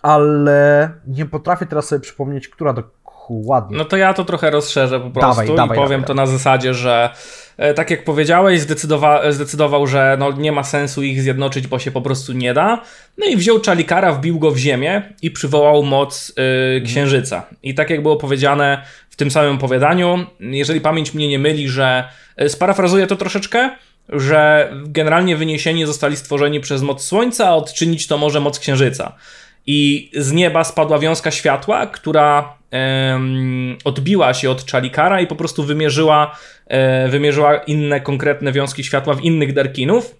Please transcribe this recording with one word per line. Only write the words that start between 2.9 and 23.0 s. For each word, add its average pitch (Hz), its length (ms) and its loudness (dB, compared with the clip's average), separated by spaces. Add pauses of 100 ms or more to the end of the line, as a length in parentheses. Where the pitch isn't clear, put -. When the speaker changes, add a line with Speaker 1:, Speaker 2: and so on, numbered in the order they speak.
Speaker 2:
No 156 80 -2
to 190 120 -2
ja 190 160 4
to 185 120 -2
trochę 165 260 0
rozszerzę 135 480 0
po 123 100 -8
prostu 127 200 2
Speaker 1:
Dawaj, 117 240 2
Speaker 2:
i - 20 2
Speaker 1:
dawaj, 117 220 2
Speaker 2:
powiem 139 120 2 (120)
Speaker 1:
dawaj, 131 60 -6
Speaker 2:
to 143 60 -2
Speaker 1:
dawaj. 135 120 2
Speaker 2:
na 131 120 0
zasadzie, 131 360 2
że, 120 360 0 (480)
e, 147 160 2
tak 160 180 -2
jak 160 120 -4
powiedziałeś, 165 580 4
zdecydowa-, 147 720 2
zdecydował, 143 560 0
że, 135 320 2
no, 139 120 -2
nie 147 200 -2
ma 143 120 -2
sensu 143 400 -4
ich 135 180 -4
zjednoczyć, 131 460 -2
bo 131 120 -4
się 131 120 -8
po 131 100 -4
prostu 131 320 -6
nie 123 200 -2
da. 208 280 2 (360)
No 415 80 -4
i 302 120 0
wziął 214 280 4
Chalikara, 180 480 2
wbił 156 260 -2
go 156 120 2
w 135 60 -2
ziemię 143 640 -2
i 160 100 -4
przywołał 147 520 4
moc, 139 540 -2
e, 135 40 -2
Speaker 1:
Mhm. 131 440 0
Speaker 2:
księżyca. 131 580 0 (200)
I 135 120 -8
tak 151 140 -2
jak 151 120 -2
było 151 160 2
powiedziane 139 640 0 (280)
w - 60 -20
tym 143 160 -2
samym 143 240 2
opowiadaniu, 165 680 0 (140)
jeżeli 135 420 -4
pamięć 156 320 -2
mnie 151 140 -2
nie 139 120 -2
myli, 147 300 0
że, 127 400 0 (280)
e, 147 120 0
sparafrazuję 190 580 2